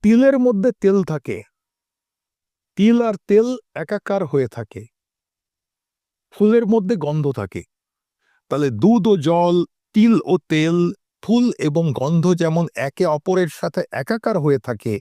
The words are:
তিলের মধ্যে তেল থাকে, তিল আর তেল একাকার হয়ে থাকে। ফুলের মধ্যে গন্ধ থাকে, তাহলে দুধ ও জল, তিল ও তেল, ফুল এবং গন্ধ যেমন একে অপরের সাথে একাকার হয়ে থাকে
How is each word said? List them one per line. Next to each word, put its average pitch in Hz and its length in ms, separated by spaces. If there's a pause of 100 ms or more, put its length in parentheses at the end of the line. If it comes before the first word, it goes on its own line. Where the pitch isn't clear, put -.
তিলের 247 360
মধ্যে 247 300 (120)
তেল 196 220
থাকে, 131 340 (1400)
তিল 220 240
আর 226 140 (120)
তেল 220 200 (280)
একাকার 196 500
হয়ে 135 220
থাকে। 110 360 (1500)
ফুলের 226 300
মধ্যে 214 320
গন্ধ 151 280 (100)
থাকে, 98 260 (880)
তাহলে 139 180 (100)
দুধ 208 280
ও 214 140
জল, 175 340 (360)
তিল 226 220 (120)
ও - 80 (160)
তেল, 160 280 (460)
ফুল 240 220 (140)
এবং 156 240 (100)
গন্ধ 160 320 (160)
যেমন 165 240 (220)
একে 180 200
অপরের 170 420
সাথে 170 320 (100)
একাকার 220 480
হয়ে 139 200
থাকে 113 420